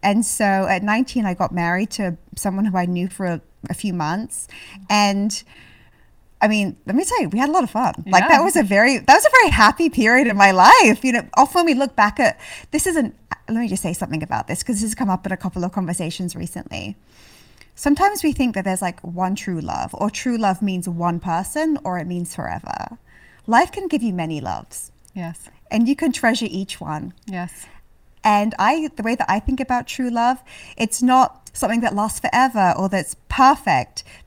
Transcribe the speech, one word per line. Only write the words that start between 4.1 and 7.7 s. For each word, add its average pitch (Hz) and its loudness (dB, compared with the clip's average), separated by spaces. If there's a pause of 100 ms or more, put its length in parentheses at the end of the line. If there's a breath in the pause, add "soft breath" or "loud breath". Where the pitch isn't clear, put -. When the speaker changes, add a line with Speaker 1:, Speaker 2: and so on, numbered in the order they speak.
Speaker 1:
And 202 0 (1000 soft breath)
I 214 4
mean, 208 -2 (100)
let 190 -4
me 311 2
tell 480 -2
you, 220 -2
we 196 -4
had 269 2
a 302 -2
lot 339 2
of - -6